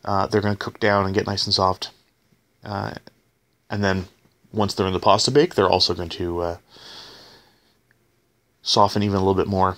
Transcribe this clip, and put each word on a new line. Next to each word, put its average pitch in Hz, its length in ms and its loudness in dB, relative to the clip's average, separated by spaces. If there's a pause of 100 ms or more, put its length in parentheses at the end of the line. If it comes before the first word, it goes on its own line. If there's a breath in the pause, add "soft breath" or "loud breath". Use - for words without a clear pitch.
Uh, 98 220 0
they're 107 120 2
gonna 104 160 0
cook - 240 -12
down 101 260 2
and 95 100 -2
get 101 120 0
nice 101 180 -4
and 101 80 -4
soft. 95 360 0 (720)
Uh, 104 300 -8 (760)
and 101 140 -4
then 95 220 0 (480)
once 104 200 -2
they're 98 140 0
in 92 60 -2
the 92 60 0
pasta 107 320 2
bake, 147 240 2
they're - 140 4
also 90 240 2
going 85 160 -8
to, 87 300 -6
uh, 85 180 -4 (2000 loud breath)
soften 101 420 2
even 101 120 0
a 98 40 2
little 95 140 4
bit 92 140 0
more. 92 300 0